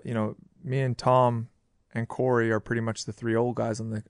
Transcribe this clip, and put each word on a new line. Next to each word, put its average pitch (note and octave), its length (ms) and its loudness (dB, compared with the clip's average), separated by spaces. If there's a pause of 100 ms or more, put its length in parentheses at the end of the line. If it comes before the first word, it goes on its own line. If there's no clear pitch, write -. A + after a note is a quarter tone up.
you A#2+ 80 -6
know, A2 220 -2 (280)
me C3+ 160 -2
and B2+ 180 -2
Tom B2 520 4 (440)
and A2+ 140 -4
Corey B2 420 2
are G#2+ 120 2
pretty A#2 200 -4
much A2+ 240 -4
the B2+ 80 -8
three A2+ 220 -2
old A#2+ 200 2
guys A2+ 260 -2
on A2 80 -6
the, G#2+ 200 -6